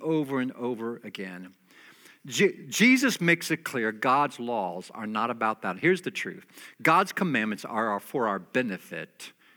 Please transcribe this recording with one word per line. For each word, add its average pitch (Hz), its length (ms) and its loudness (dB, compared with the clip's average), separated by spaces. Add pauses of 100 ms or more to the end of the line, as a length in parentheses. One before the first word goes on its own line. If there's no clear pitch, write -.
over 143 400 0
and 127 140 -2
over 117 500 -6
again. 92 500 -12 (720)
Je-, 147 420 2
Jesus 247 520 4
makes 170 320 2
it 156 100 -2
clear 110 300 -2
God's 131 480 2
laws 98 520 -4
are 107 140 -10
not 110 240 0
about 113 320 -2
that. 95 160 -4
Here's 175 240 2
the - 80 -6
truth. - 340 -8 (380)
God's 180 300 4
commandments 110 520 0
are, 113 260 0
are 101 100 0
for 127 260 0
our 98 140 0
benefit, 90 920 -4 (240)